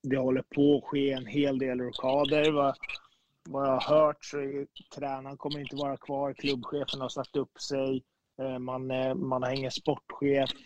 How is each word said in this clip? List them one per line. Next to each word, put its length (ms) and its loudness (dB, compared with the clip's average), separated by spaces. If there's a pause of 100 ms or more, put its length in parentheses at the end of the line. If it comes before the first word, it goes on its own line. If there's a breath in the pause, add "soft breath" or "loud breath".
det 140 0
håller 240 2
på 360 4
att 60 -2
ske 280 0
en 140 -4
hel 340 0
del 200 -2
rockader. 720 2
Vad, 240 4 (760 loud breath)
vad 180 -2
jag 120 2
har 160 4 (100)
hört 200 0
så 120 -8
är, 300 -4 (280)
tränaren 420 -8
kommer 220 -6
inte 160 -8
vara 220 -2
kvar. 360 -4
Klubbchefen 680 -4
har 80 -4
sagt 260 -6
upp 260 -2
sig. 420 -2 (380)
Eh, 180 -4
man, 320 -6
eh, 240 0
man 280 -2
har 80 0
ingen 200 -2
sportchef. 800 0 (160)